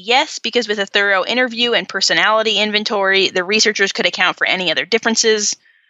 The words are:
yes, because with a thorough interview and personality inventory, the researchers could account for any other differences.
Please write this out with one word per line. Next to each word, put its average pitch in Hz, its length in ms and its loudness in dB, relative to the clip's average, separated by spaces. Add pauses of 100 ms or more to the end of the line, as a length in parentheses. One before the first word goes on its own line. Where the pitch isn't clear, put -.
yes, 247 380 0
because 233 300 -2
with 214 100 -2
a 196 80 -2
thorough 202 360 2
interview 240 520 0
and 190 120 0
personality 196 720 0
inventory, 202 720 0
the 185 160 -2
researchers 208 480 0
could 208 140 -2
account 175 320 -2
for - 80 -2
any 175 240 0
other 143 160 -2
differences. 220 680 0 (360)